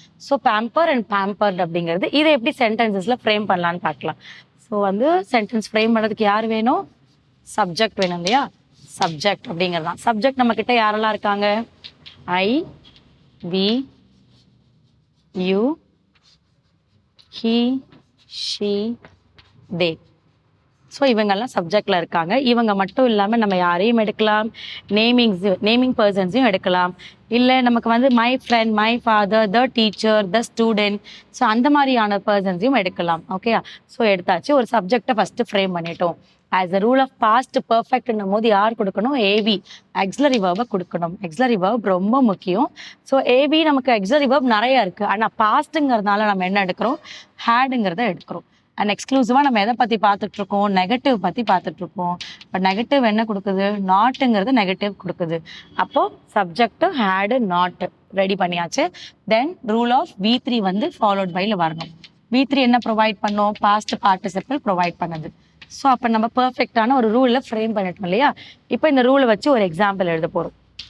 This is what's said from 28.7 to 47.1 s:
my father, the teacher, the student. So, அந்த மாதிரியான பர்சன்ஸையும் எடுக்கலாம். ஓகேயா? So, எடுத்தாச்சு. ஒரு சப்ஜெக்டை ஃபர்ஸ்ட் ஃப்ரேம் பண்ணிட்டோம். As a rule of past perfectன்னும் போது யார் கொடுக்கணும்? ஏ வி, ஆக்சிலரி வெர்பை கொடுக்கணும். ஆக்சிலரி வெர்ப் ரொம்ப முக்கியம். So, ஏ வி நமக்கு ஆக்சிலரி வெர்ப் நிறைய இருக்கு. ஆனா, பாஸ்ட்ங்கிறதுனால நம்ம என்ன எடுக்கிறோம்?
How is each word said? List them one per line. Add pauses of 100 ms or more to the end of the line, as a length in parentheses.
my
father,
the
teacher,
the (160)
student. (300)
So,
அந்த
மாதிரியான
பர்சன்ஸையும்
எடுக்கலாம்.
ஓகேயா? (220)
So,
எடுத்தாச்சு.
ஒரு
சப்ஜெக்டை
ஃபர்ஸ்ட் (100)
ஃப்ரேம்
பண்ணிட்டோம். (340)
As
a
rule
of (100)
past (100)
perfectன்னும்
போது
யார்
கொடுக்கணும்?
ஏ
வி, (320)
ஆக்சிலரி
வெர்பை
கொடுக்கணும்.
ஆக்சிலரி
வெர்ப்
ரொம்ப
முக்கியம். (320)
So,
ஏ
வி
நமக்கு
ஆக்சிலரி
வெர்ப்
நிறைய
இருக்கு.
ஆனா, (100)
பாஸ்ட்ங்கிறதுனால
நம்ம
என்ன
எடுக்கிறோம்? (520)